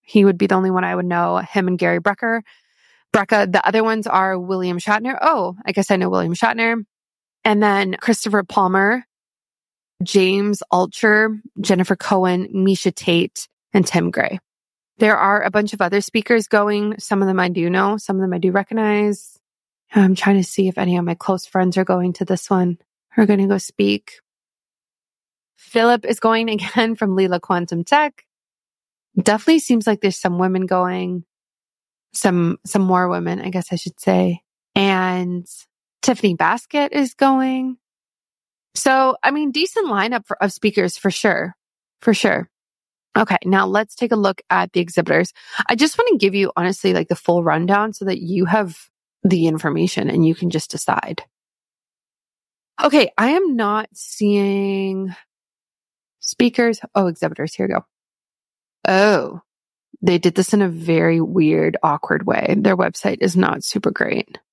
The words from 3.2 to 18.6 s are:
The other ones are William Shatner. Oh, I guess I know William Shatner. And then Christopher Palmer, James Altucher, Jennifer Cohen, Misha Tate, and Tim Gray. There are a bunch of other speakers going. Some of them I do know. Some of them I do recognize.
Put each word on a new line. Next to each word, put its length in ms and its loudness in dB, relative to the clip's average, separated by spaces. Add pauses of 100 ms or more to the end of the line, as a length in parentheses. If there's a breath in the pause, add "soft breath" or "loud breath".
The 140 2
other 180 2
ones 220 -2
are 320 0
William 400 -4
Shatner. 420 -2
Oh, 360 0 (100)
I 60 -4
guess 180 0
I 60 4
know 140 0
William 240 -2
Shatner. 500 -2 (600)
And 180 2
then 380 0
Christopher 440 0
Palmer, 600 2 (1000)
James 600 0 (100)
Altucher, 680 2 (200)
Jennifer 360 2
Cohen, 560 0
Misha 400 0
Tate, 560 -2 (240)
and 140 2
Tim 240 0
Gray. 280 -4 (600)
There 180 4
are 260 2
a 80 -2
bunch 220 0
of 80 -8
other 200 0
speakers 480 0
going. 500 0
Some 240 0
of 60 2
them 120 0
I 80 0
do 200 -2
know. 280 0
Some 200 -6
of 60 0
them 100 -2
I 60 -4
do 140 0
recognize. 880 -2 (560)